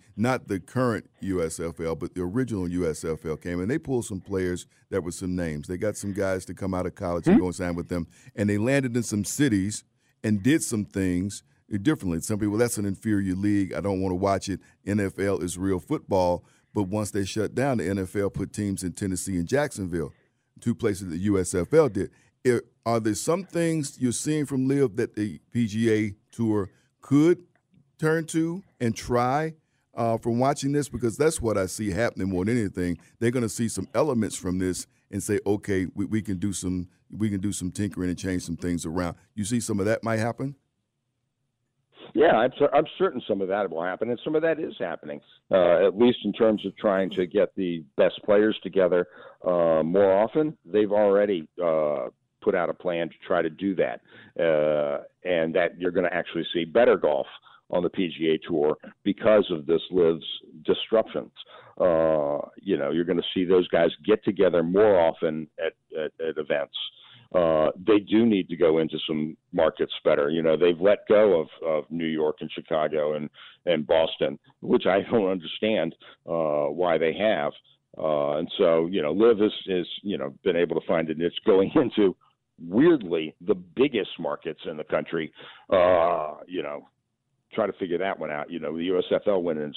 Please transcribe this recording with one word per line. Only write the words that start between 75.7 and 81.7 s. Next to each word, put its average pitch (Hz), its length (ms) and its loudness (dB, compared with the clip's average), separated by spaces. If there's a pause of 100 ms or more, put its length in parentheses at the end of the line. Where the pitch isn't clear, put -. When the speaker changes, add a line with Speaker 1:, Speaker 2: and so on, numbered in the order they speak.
Speaker 2:
uh, 76 460 -2
why 82 260 0
they 80 220 2
have. 90 320 0 (460)
Uh, 73 400 -2
and 82 200 -4
so, 82 280 4
you 92 160 -4
know, 76 100 -2
Liv 107 300 4
is, 107 100 4 (140)
is, 90 200 -2 (180)
you 98 140 -6
know, 67 160 -8 (120)
been 90 100 2
able 82 240 0
to - 80 -20
find 80 220 0
a 78 60 -4
niche 82 180 -2 (120)
going 95 260 6